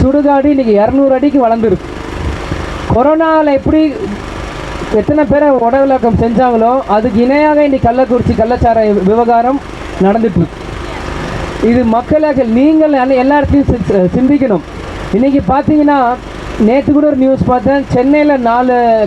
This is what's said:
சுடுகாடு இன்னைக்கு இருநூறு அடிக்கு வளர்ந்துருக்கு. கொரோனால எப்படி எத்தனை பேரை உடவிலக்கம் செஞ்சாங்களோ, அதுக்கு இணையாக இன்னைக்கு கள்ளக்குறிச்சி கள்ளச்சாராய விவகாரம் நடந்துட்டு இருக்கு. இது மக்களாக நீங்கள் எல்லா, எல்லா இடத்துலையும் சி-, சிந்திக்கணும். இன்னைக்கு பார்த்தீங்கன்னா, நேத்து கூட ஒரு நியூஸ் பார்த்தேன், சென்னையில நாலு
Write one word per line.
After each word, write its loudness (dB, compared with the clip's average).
சுடுகாடு 2
இன்னைக்கு 2
இருநூறு 2
அடிக்கு 2
வளர்ந்துருக்கு. -2
கொரோனால 2
எப்படி 0
எத்தனை 0
பேரை 2
உடவிலக்கம் 0
செஞ்சாங்களோ, 2
அதுக்கு 0
இணையாக 2
இன்னைக்கு 0
கள்ளக்குறிச்சி 0
கள்ளச்சாராய 0
விவகாரம் 2
நடந்துட்டு 0
இருக்கு. -6
இது 0
மக்களாக 0
நீங்கள் 2
எல்லா, 2
எல்லா 2
இடத்துலையும் 0
சி-, 0
சிந்திக்கணும். 2
இன்னைக்கு 2
பார்த்தீங்கன்னா, 2
நேத்து 2
கூட 2
ஒரு 0
நியூஸ் 0
பார்த்தேன், 0
சென்னையில 2
நாலு 2